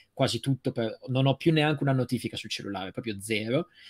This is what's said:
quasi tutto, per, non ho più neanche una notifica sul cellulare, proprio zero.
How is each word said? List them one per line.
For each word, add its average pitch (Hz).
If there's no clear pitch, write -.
quasi 123
tutto, 135
per, 113
non 131
ho 135
più 165
neanche 151
una 139
notifica 123
sul -
cellulare, 95
proprio 110
zero. 110